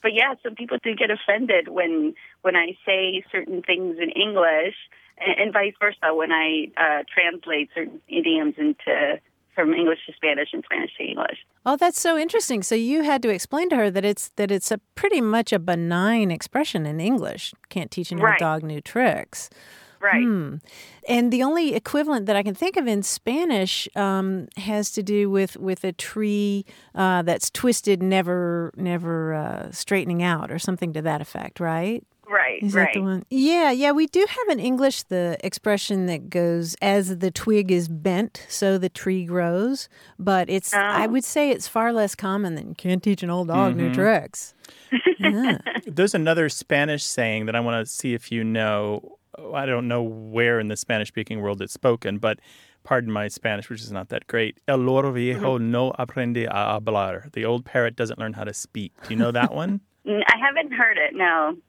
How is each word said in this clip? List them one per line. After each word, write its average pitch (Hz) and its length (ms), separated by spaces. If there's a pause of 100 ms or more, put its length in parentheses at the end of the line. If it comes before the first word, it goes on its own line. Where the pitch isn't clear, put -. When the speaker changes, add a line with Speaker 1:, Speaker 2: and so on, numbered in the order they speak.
Speaker 1:
but 220 100
yeah, 247 300
some 220 120
people 240 280
do 233 100
get 214 160
offended 208 600
when, 165 440 (280)
when 180 160
I 175 280
say 190 460
certain 185 320
things 180 340
in 165 140
English, 180 640 (420)
and, 185 220
and 202 140
vice 202 280
versa, 202 320
when 160 180
I, 160 360 (100)
uh, 151 260 (100)
translate 170 600
certain 160 340
idioms 165 520
into, 147 600 (360)
from 160 180
English 165 320
to - 80
Spanish 147 400
and 165 100
Spanish - 340
to - 60
English. - 360 (260)
Speaker 2:
Oh, 269 100
that's 349 240
so 330 180
interesting. 311 460
So 226 120
you 247 260
had 285 220
to 240 60
explain 277 420
to 320 40
her 214 160
that 190 140
it's, 208 320
that 202 140
it's 196 200
a 220 60 (180)
pretty 403 260
much 220 300
a 208 80
benign 180 720
expression 202 540
in 151 160
English. - 520 (160)
Can't 160 220
teach 175 200
an 170 80
old 208 60
Speaker 1:
Right. 208 140
Speaker 2:
dog 160 240
new 156 160
tricks. - 680 (520)
Speaker 1:
Right. 202 220
Speaker 2:
Hmm. 175 320 (540)
And 240 240
the 254 100
only 311 320
equivalent 285 520
that 208 100
I 202 40
can 202 140
think 370 220
of 285 100
in 208 160
Spanish, 240 960
um, 190 580
has 208 360
to 214 120
do 202 260
with, 196 280
with 185 260
a 190 80
tree, 208 720 (320)
uh, 185 280
that's 170 260
twisted, 214 520
never, 180 760
never, 165 560
uh, - 380
straightening 175 520
out, 175 280
or 147 80
something 175 340
to 156 80
that 156 180
effect, - 400
right? 175 460 (260)
Speaker 1:
Right, 139 300
Speaker 2:
Is 202 120
that 165 200
the 202 60
Speaker 1:
right. 190 100
Speaker 2:
one? 190 220
Yeah, 294 400
yeah. 277 200
We 302 140
do 349 240
have 480 200
in 277 100
English 254 440
the 175 400
expression 196 640
that 170 240
goes, 170 500
"As 196 380
the 180 140
twig 208 400
is 175 160
bent, 165 600
so 190 300
the 185 100
tree 185 380
grows." 180 640 (300)
But 185 280
it's, 190 240
I 202 340
Speaker 1:
Oh. 226 40
Speaker 2:
would 240 140
say 294 260
it's - 180
far 226 240
less 214 220
common 196 400
than, 156 220
"Can't 185 260
teach 202 220
an 175 80
old 175 160
dog 180 280
new 170 100
Speaker 3:
Mm-hmm. 165 100
Speaker 2:
tricks." 190 580 (380)
Speaker 1:
<laughs> 269 260
Speaker 2:
Yeah. 247 400 (300)
Speaker 3:
There's 180 260
another 160 360
Spanish 147 540
saying 110 440
that 110 80
I 117 60
wanna 117 260
see - 260
if - 180
you 117 120
know. 107 720 (380)
I 139 120
don't 123 220
know 120 160
where 113 560
in 107 80
the 104 100
Spanish-speaking 110 640
world 101 220
it's 98 100
spoken, 117 460
but 110 200 (440)
pardon 120 280
my 104 180
Spanish, 104 420
which 113 100
is 113 100
not 95 180
that - 180
great. 113 400
"El 139 100
loro 131 360
viejo 123 440
Speaker 1:
Mm-hmm. 117 140
Speaker 3:
no 127 260
aprende 120 480
a 107 340
hablar." 101 520
The 110 140
old 120 200
parrot 117 300
doesn't 110 240
learn 110 140
how 104 100
to 104 100
speak. - 380 (100)
Do - 140
you - 40
know 120 120
that 120 200
one? 185 300 (120)
Speaker 1:
<laughs> - 120
N-, 208 220
I 233 100
haven't 277 360
heard 226 260
it, 151 160
no. 170 420 (120)